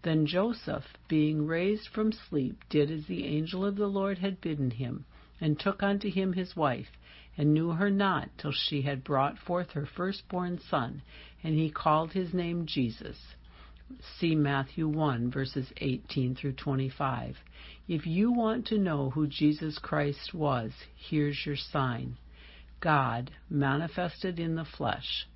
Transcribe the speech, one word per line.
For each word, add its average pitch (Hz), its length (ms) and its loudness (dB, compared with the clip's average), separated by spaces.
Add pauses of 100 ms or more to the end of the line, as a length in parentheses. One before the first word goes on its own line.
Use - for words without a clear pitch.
Then 160 240 4
Joseph, 180 600 -2 (240)
being 151 360 4
raised 180 440 0
from 220 240 0
sleep, - 560 -4
did 147 200 4
as 156 180 -4
the 175 180 -4
angel 160 400 -2
of 202 100 0
the 208 120 0
Lord 196 320 0
had 190 200 -2
bidden 147 320 0
him, 120 340 -6 (360)
and 151 180 2
took - 240 0
unto 202 260 0
him 190 220 0
his 180 240 -4
wife, 143 320 0 (500)
and 151 160 6
knew 165 180 4
her 180 180 2
not 196 480 2
till 143 160 -4
she - 280 0
had 135 220 -2
brought 139 340 2
forth 175 340 -2
her 147 140 -4
firstborn 180 720 -4 (120)
son, 139 320 0 (420)
and 160 120 2
he 160 140 4
called 156 440 2
his 185 200 -2
name 170 320 0
Jesus. 127 520 -2 (1000)
See 165 160 4
Matthew 143 520 2
one, 143 420 2
verses 131 380 -2 (100)
eighteen 127 560 0
through 135 200 -4
twenty-five. 131 840 -2 (520)
If 160 200 -2
you 196 240 4
want 233 360 0
to 220 100 2
know 156 320 2
who 147 180 2
Jesus 151 520 2
Christ 147 540 -2
was, 131 380 0 (240)
here's 147 500 0
your 143 120 -4
sign. 127 600 -2 (600)
God 131 520 2 (180)
manifested 165 920 0
in 165 160 -2
the 160 100 -4 (120)
flesh. - 580 -4